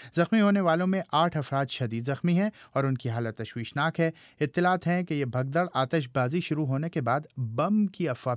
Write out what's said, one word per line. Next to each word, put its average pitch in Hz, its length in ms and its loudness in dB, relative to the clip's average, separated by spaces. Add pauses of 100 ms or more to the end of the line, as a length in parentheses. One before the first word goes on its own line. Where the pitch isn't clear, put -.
(160)
زخمی 175 260 2
ہونے 202 180 4
والوں 175 280 2
میں 190 140 0 (100)
آٹھ 160 260 2
افراد 139 320 0
شدید 117 360 -4
زخمی 143 280 0
ہیں 202 160 2 (240)
اور 135 100 0
ان 135 120 0
کی 123 140 -4
حالت 113 280 -4
تشویشناک 135 600 -4
ہے۔ 165 120 2 (280)
اطلاعات 175 480 0
ہیں 175 160 2
کہ 170 100 -4
یہ 143 120 0
بھگدڑ 135 480 0
آتش 131 400 0
بازی 135 260 0
شروع 156 260 -2
ہونے 135 240 -2
کے 156 120 -4
بعد 127 200 0 (160)
بم 147 480 0
کی 180 240 -2
افواہ 123 280 -2